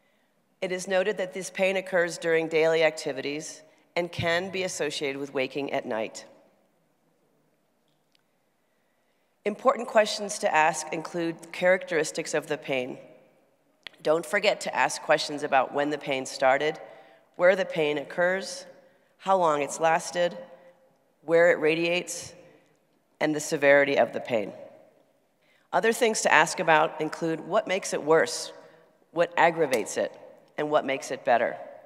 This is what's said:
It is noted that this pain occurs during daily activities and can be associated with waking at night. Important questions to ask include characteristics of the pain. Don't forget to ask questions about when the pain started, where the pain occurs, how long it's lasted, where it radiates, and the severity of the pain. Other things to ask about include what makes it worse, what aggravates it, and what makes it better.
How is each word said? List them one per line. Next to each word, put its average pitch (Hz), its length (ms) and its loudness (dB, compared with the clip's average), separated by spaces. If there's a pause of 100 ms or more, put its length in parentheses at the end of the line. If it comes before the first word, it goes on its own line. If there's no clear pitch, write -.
(600)
It 185 100 -4
is 180 160 -8
noted 190 300 0
that 185 160 -6
this 185 160 -10
pain 190 260 0
occurs 175 440 -2
during 160 280 0
daily 160 360 2
activities 147 800 -4 (320)
and 175 160 -2
can 175 400 -2
be 185 100 -4
associated 151 580 -4
with 139 140 -10
waking 139 400 -4
at 135 140 -4
night. 110 380 -6 (3250)
Important 220 440 0
questions 214 500 2
to 196 180 0
ask 156 380 2
include 165 580 -6
characteristics 180 840 0
of 147 100 -2
the 147 140 -6
pain. 135 400 -6 (1040)
Don't 160 220 2
forget 202 360 0
to - 140 -8
ask 135 260 0
questions 151 400 0
about - 320 2
when 147 160 0
the 147 80 -4
pain 135 300 -6
started, 143 520 0 (580)
where 180 180 6
the 185 100 -2
pain 151 320 -2
occurs, 180 680 -4 (500)
how 190 200 2
long 151 260 2
it's 139 160 -8
lasted, 175 580 0 (880)
where 165 260 6
it - 80 2
radiates, 170 760 -2 (840)
and 156 140 0
the 147 60 -4
severity 143 580 4
of 117 160 2
the - 60 -6
pain. 107 340 -4 (1160)
Other 185 200 2
things 226 300 0
to 190 100 2
ask 160 280 4
about 160 420 2
include 160 460 -4
what 170 200 -2
makes 190 280 -4
it 143 80 -4
worse, - 500 2 (580)
what 170 240 0
aggravates 151 640 2
it, 101 180 -4 (400)
and 151 140 -4
what 147 160 2
makes 135 240 -4
it 127 160 -8
better. 117 320 2 (280)